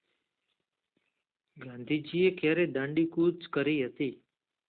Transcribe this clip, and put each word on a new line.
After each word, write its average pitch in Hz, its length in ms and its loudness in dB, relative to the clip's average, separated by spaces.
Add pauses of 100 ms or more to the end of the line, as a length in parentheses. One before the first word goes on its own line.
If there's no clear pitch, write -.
(1600)
ગાંધીજીએ 147 800 0
ક્યારે 160 300 2
દાંડી 147 420 0
કૂચ 175 400 0
કરી 143 380 0
હતી? - 380 -4 (460)